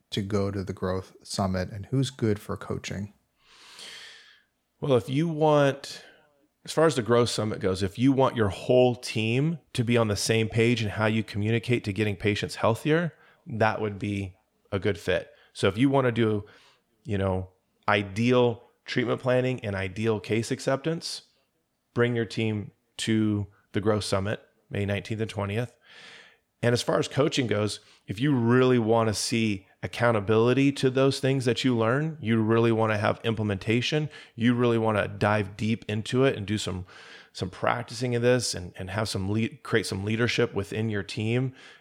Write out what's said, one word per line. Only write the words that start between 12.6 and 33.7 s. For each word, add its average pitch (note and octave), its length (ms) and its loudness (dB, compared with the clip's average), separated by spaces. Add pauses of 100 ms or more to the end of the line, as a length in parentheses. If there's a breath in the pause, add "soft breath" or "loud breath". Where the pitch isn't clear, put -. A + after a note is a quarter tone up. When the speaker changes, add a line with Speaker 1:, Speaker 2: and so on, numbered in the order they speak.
Speaker 2:
that G#2+ 360 0
would G2+ 160 -4
be G2 360 -6 (380)
a G2+ 60 -2
good F#2+ 200 0
fit. - 320 -2 (220 soft breath)
So - 160 0
if F#2 80 0
you C3+ 140 4
wanna C3 220 2
do, G#2+ 340 0 (580 soft breath)
you G2+ 140 -4
know, F#2 300 -2 (380)
ideal A2+ 760 2 (220)
treatment B2 360 -2
planning B2+ 400 0
and G2+ 160 -4
ideal G#2 440 -2
case A2+ 300 -2
acceptance, C3+ 720 -4 (720)
bring A#2+ 240 0
your A#2 80 0
team G#2+ 460 -4 (260)
to G#2+ 500 0 (260 soft breath)
the G#2+ 80 -2
Growth G#2 240 0
Summit, G2+ 360 -2 (300)
May G2+ 160 -2
nineteenth G2+ 340 -4
and G#2+ 100 -6
twentieth. G#2 440 -6 (880 loud breath)
And A#2+ 100 4
as A#2+ 100 0
far - 160 0
as D3 80 -2
coaching C#3 400 0
goes, G#2 340 -2 (260 soft breath)
if G2 120 -8
you C#3+ 160 2
really B2+ 440 4
wanna A2+ 340 2
see A2 540 -2 (160 soft breath)
accountability A#2+ 880 2
to C3+ 180 0
those C3+ 300 2
things C3+ 240 0
that A#2+ 200 0
you B2 120 2
learn, C#3 440 0
you A2+ 220 2
really A2+ 300 4
wanna A2 260 2
have G#2+ 260 0
implementation, A2+ 840 0 (260 loud breath)